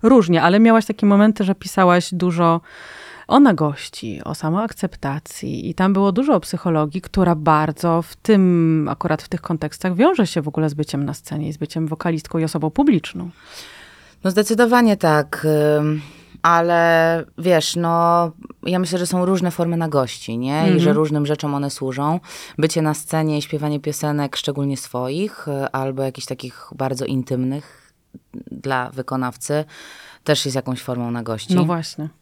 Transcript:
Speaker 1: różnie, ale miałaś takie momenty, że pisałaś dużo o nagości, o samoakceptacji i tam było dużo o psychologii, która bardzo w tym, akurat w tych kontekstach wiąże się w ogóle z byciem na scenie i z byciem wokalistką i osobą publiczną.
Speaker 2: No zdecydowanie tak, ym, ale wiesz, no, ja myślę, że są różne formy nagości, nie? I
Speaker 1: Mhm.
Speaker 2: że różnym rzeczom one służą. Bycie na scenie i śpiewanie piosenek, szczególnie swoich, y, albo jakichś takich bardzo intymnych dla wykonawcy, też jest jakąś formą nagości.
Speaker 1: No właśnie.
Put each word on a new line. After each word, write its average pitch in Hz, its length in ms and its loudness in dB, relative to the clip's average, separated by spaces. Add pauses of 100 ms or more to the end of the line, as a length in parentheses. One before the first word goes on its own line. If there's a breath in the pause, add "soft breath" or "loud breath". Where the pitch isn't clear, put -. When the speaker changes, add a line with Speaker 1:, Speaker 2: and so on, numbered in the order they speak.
Speaker 1:
różnie, 202 400 6
ale 180 160 6
miałaś 226 260 6
takie 208 200 -4
momenty, 208 380 4
że 190 120 0
pisałaś 180 580 2
dużo 170 480 2 (640 loud breath)
o 269 120 4
nagości, 156 840 0
o - 120 -8
samoakceptacji - 1300 -6
i 165 60 -8
tam 190 180 2
było 196 180 2
dużo 262 240 2
o 185 40 4
psychologii, 160 600 -2
która 180 340 2
bardzo 156 640 0
w - 140 -12
tym, 170 760 4
akurat 160 320 -4
w - 60 -20
tych 175 120 -4
kontekstach 165 540 -4
wiąże 247 320 4
się 165 140 -2
w 147 60 -4
ogóle 156 220 -2
z 143 40 -8
byciem 147 320 -4
na 147 80 -6
scenie 151 360 -8
i 156 40 -8
z 147 40 -14
byciem 160 300 -6
wokalistką 160 520 -4
i 160 40 0
osobą 156 260 -2
publiczną. 208 600 -2 (920 loud breath)
Speaker 2:
No 190 80 0
zdecydowanie 226 680 4
tak, 151 500 0 (300)
ym, 151 240 0 (400 loud breath)
ale 170 840 2 (120)
wiesz, 170 380 2
no, 170 560 2 (320)
ja 180 160 0
myślę, 180 200 -2
że 180 60 -2
są 180 200 0
różne 180 260 0
formy 170 260 -2
nagości, 139 600 -2
nie? 127 200 -4
I - 40 0
Speaker 1:
Mhm. 170 180 4
Speaker 2:
że 170 140 4
różnym 151 320 0
rzeczom 147 280 -4
one 143 160 -4
służą. 139 500 -4 (380 loud breath)
Bycie 160 240 0
na 151 120 0
scenie 156 440 -2
i 147 40 -4
śpiewanie 147 380 -4
piosenek, 147 560 -4
szczególnie 139 420 -4
swoich, 139 680 -6
y, 139 240 -4
albo 135 320 -4
jakichś 131 240 -8
takich - 480 -12
bardzo 135 300 -4
intymnych 131 880 -6 (600)
dla 127 380 -6
wykonawcy, 131 760 -6 (580 loud breath)
też 147 220 0
jest 135 100 -6
jakąś 127 260 -6
formą 120 300 -6
nagości. 117 440 -4
Speaker 1:
No 180 100 4
właśnie. 160 440 -6 (120)